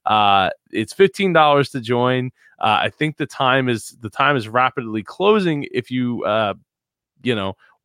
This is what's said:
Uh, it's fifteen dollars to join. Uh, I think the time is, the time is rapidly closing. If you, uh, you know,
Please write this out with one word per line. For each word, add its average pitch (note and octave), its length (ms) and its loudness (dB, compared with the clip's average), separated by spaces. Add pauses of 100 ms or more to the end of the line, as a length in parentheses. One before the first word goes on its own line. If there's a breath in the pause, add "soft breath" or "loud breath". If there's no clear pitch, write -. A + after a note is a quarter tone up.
Uh, G2+ 460 2 (200)
it's G#2+ 220 -4
fifteen F#3+ 400 2
dollars D3 380 4
to C3 100 -8
join. B2 500 0 (260 soft breath)
Uh, - 260 2
I A2+ 60 -2
think D3+ 280 -6
the D3+ 80 -6
time C3 420 0
is, A#2 320 -4
the A2+ 100 -12
time C#3+ 280 0
is G#2+ 100 -6
rapidly A2+ 560 -2
closing. F3+ 720 0
If - 180 -4
you, B2 320 -4
uh, G#2 300 0 (680)
you A#2+ 120 0
know, F#2+ 220 -6 (280 soft breath)